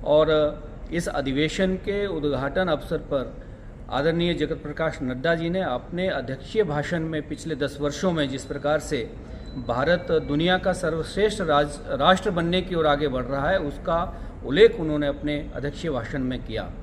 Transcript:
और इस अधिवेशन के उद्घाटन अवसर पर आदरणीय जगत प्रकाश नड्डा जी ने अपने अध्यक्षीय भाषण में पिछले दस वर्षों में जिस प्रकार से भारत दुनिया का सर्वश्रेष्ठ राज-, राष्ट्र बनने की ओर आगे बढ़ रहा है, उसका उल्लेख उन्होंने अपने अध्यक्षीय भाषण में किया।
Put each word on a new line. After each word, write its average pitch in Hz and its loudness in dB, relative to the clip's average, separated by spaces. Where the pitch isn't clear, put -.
और 151 6
इस 170 -2
अधिवेशन 151 0
के 202 -2
उद्घाटन 147 0
अवसर 156 -2
पर - -4
आदरणीय 165 2
जगत 151 -2
प्रकाश 147 -2
नड्डा 131 0
जी 165 -2
ने 190 0
अपने 170 -2
अध्यक्षीय 151 -2
भाषण 147 0
में 160 -4
पिछले 156 -6
दस 139 -4
वर्षों 147 0
में 147 2
जिस 127 -6
प्रकार 147 0
से 139 -4
भारत 143 2
दुनिया 160 2
का 185 0
सर्वश्रेष्ठ 180 0
राज-, 147 2
राष्ट्र 185 4
बनने 170 2
की 180 -4
ओर 160 4
आगे 143 4
बढ़ 127 -2
रहा 139 -2
है, 190 2
उसका 165 -2
उल्लेख 202 6
उन्होंने 151 0
अपने 147 -2
अध्यक्षीय - -4
भाषण 131 -2
में 127 -4
किया। 104 -6